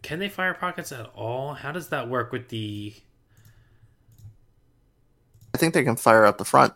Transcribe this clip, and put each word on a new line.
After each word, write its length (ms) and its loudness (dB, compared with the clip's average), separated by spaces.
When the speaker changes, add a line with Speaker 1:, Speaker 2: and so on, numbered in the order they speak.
Speaker 1:
Can 160 -10
they 100 -6
fire 240 -4
prockets 380 -8
at 240 -14
all? 380 -8
How 180 -12
does 180 -10
that 200 -6
work 220 -4
with 180 -10
the? 440 -10
Speaker 2:
I 20 -8
think 160 2
they 100 2
can 120 0
fire 300 8
out 120 4
the 80 -8
front 300 4